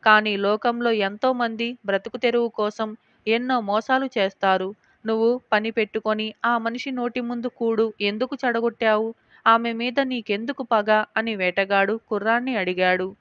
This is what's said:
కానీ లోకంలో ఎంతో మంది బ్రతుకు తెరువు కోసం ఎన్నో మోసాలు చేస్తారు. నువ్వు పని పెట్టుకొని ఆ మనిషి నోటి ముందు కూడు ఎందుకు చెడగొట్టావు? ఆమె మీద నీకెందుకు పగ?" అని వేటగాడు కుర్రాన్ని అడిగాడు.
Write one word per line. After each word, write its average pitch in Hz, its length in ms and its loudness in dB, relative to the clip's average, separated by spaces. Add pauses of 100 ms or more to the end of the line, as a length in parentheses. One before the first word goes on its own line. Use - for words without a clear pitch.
కానీ 214 320 4
లోకంలో 233 540 0
ఎంతో 214 420 0
మంది 233 440 -4 (100)
బ్రతుకు 196 300 -2
తెరువు 233 320 0
కోసం 214 480 -4 (320)
ఎన్నో 240 320 0
మోసాలు 226 480 0 (100)
చేస్తారు. 190 560 0 (320)
నువ్వు 226 340 2 (120)
పని 220 180 0
పెట్టుకొని 214 640 -2 (100)
ఆ 233 140 2
మనిషి 233 320 -6
నోటి 247 300 -4
ముందు 240 260 -6
కూడు 226 540 0
ఎందుకు 208 360 -2 (100)
చెడగొట్టావు? 226 680 0 (320)
ఆమె 233 260 4
మీద 240 280 -2
నీకెందుకు 247 600 -4
పగ?" 214 420 2 (120)
అని 220 200 -2
వేటగాడు 196 720 2
కుర్రాన్ని 233 480 0
అడిగాడు. 185 640 0